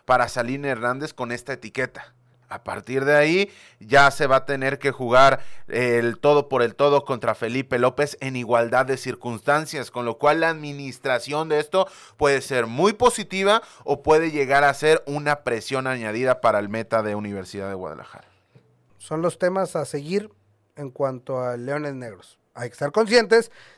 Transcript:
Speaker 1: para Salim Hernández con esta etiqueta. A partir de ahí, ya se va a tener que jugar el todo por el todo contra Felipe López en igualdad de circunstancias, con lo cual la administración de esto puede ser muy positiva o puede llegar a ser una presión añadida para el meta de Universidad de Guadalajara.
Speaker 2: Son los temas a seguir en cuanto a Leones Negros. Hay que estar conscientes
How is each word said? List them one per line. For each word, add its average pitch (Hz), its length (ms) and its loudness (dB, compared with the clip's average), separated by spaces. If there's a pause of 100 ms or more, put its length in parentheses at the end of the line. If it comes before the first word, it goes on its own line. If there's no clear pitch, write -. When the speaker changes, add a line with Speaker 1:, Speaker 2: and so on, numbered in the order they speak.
Speaker 1:
para 123 220 2
Salim 127 360 -4
Hernández 131 480 -4
con 120 180 -8
esta 120 220 -8
etiqueta. - 600 -10 (360)
A - 140 -14
partir 131 400 -6
de 147 100 4
ahí, 165 360 4 (280)
ya 135 320 6
se 143 160 0
va 131 100 4
a 131 100 0
tener 135 320 -2
que 139 120 -2
jugar 131 500 4 (260)
el 120 520 0
todo 147 300 4
por 127 140 0
el 113 140 0
todo 143 280 4
contra 113 300 -2
Felipe 127 440 -4
López - 440 0
en 135 140 -6
igualdad 120 500 2
de 135 100 0
circunstancias, 127 920 -4
con 123 160 -6
lo 113 100 -4
cual 151 240 2
la 165 80 2
administración 143 1000 -6
de 151 100 2
esto 185 260 -2 (300)
puede 139 240 2
ser 123 240 -2
muy 151 300 0
positiva 208 680 0 (240)
o - 180 -2
puede 156 280 4
llegar 139 340 2
a 139 80 4
ser 156 320 2
una 147 400 -4
presión 131 420 -4
añadida 123 540 -2
para 107 180 4
el 104 120 -4
meta 110 320 -2
de 107 120 -2
Universidad 101 540 -8
de 98 60 -8
Guadalajara. 80 520 -14 (680)
Speaker 2:
Son 160 240 -8
los 170 180 -2
temas 185 380 -2
a 151 80 -4
seguir 175 460 -6 (440)
en 143 140 -12
cuanto 131 540 -6
a 123 160 -4
Leones 139 380 -6
Negros. 117 420 -16 (160)
Hay 120 160 -10
que - 20 -18
estar - 200 -6
conscientes 226 600 2 (260)